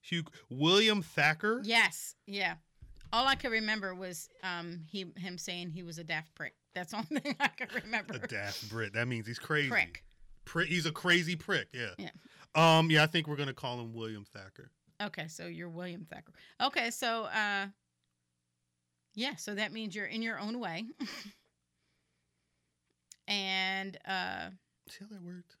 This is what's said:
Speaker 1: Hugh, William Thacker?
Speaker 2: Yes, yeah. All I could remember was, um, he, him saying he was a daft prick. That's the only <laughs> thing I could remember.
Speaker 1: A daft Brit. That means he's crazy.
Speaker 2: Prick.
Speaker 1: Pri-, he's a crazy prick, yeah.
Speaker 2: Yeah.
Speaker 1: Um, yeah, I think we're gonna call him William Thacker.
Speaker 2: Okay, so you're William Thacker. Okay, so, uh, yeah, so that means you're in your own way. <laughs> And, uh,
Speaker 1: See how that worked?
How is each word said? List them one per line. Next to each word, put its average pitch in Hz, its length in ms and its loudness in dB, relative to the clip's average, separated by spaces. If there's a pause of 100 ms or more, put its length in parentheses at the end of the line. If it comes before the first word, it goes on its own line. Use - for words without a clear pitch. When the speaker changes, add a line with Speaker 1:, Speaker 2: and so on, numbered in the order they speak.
Speaker 1:
Hugh, 165 220 -2 (260)
William 190 520 8
Thacker? 156 640 4
Speaker 2:
Yes, 220 500 2 (120)
yeah. 190 280 -2 (580)
All 240 140 4
I 269 100 6
could 254 160 -2
remember 214 420 0
was, 180 340 -8 (140)
um, 170 380 -4 (100)
he, 190 160 -6 (120)
him 180 200 -8
saying 175 320 -6
he 175 120 -8
was 170 160 -10
a 170 60 -10
daft 156 300 -4
prick. 143 200 -10 (200)
That's 180 180 -6
the 214 60 -4
only 277 220 -2
<laughs> - 20 -18
thing 285 180 -4
I 277 80 4
could 262 240 -6 (120)
remember. 214 300 -4
Speaker 1:
A 123 120 -6
daft 101 440 -4
Brit. 110 240 -4
That 120 140 2
means 113 180 -2
he's 117 120 -6
crazy. 147 300 2
Speaker 2:
Prick. 127 360 0 (400)
Speaker 1:
Pri-, 170 220 2
he's 160 200 2
a 151 60 2
crazy 175 440 2
prick, 160 360 -2
yeah. 120 160 -4 (100)
Speaker 2:
Yeah. 170 120 -8 (440)
Speaker 1:
Um, 160 360 8
yeah, 156 120 10
I 156 40 8
think 160 200 0
we're 147 100 -4
gonna 139 180 -2
call 123 260 -4
him 113 140 -8
William 110 300 -6
Thacker. - 460 -16 (320)
Speaker 2:
Okay, 165 240 -8
so 170 200 -12
you're 170 220 -10
William 175 400 -10
Thacker. - 240 -16 (300)
Okay, 247 280 2
so, 226 340 0
uh, 202 420 0 (1500)
yeah, 208 220 -4
so 208 200 -8
that 208 160 -4
means 214 240 -8
you're 208 100 -4
in 226 160 -4
your 226 160 -4
own 220 220 -6
way. 175 240 -6 (160)
<laughs> 269 40 -2 (2250)
And, 190 680 -2 (100)
uh, 185 440 -4 (380)
Speaker 1:
See - 120 -18
how 202 100 -14
that 196 120 -14
worked? 175 380 -14